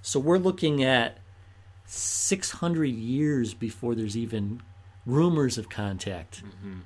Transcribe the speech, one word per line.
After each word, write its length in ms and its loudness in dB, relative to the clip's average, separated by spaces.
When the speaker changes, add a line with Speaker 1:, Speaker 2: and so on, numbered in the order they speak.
Speaker 1:
So 180 -2
we're 180 4
looking 460 2
at 340 4
six 680 -2
hundred 380 0
years 640 0
before 420 -4
there's 220 -2
even 440 -4
rumors 520 4
of 120 -8
contact 720 -6
Speaker 2:
Mm-hmm. 420 -14